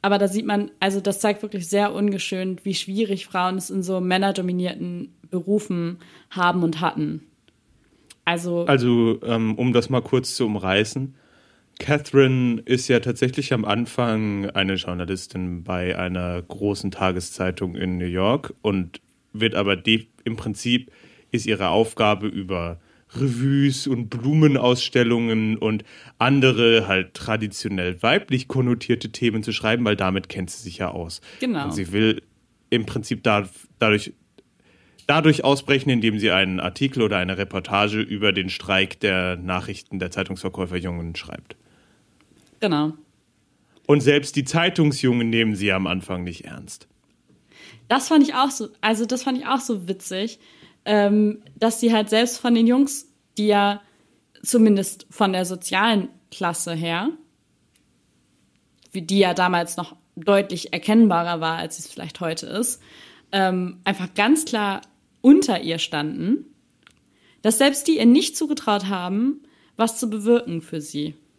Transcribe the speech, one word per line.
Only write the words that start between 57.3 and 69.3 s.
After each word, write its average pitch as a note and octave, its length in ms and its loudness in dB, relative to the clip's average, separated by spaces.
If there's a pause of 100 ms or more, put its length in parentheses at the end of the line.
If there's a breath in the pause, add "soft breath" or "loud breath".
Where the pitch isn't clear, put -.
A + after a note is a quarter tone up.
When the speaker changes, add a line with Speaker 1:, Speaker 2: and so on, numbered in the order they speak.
Speaker 1:
wie F#3 100 -8
die F#3 180 0
ja F#3 140 6
damals F3+ 440 0
noch - 180 -10 (200)
deutlich G3 580 0
erkennbarer F3 680 4
war, D#3+ 180 -2
als E3 220 -10
es - 80 -14
vielleicht - 320 -14
heute E3 280 -6
ist, - 340 -4 (500 loud breath)
ähm, F#3 520 -2
einfach F#3+ 320 -4
ganz C#4 300 2
klar G3+ 360 -2 (400)
unter C4+ 400 6
ihr E3 180 -4
standen, D#3+ 640 -2 (960 soft breath)
dass A3 160 2
selbst C#4 300 2
die D#4+ 100 4
ihr A3+ 80 2
nicht B3 300 6
zugetraut A3 520 -2
haben, G3+ 560 -4 (340 soft breath)